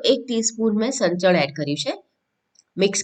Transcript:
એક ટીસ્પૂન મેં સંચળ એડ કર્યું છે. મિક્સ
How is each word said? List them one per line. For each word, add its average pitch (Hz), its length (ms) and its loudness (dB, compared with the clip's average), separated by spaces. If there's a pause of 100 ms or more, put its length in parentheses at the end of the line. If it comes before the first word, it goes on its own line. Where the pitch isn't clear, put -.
(120)
એક 262 140 2
ટીસ્પૂન 226 560 0
મેં 254 160 -2
સંચળ 180 460 2
એડ 143 120 -8
કર્યું 143 280 -4
છે. 311 120 -4 (800)
મિક્સ 196 280 0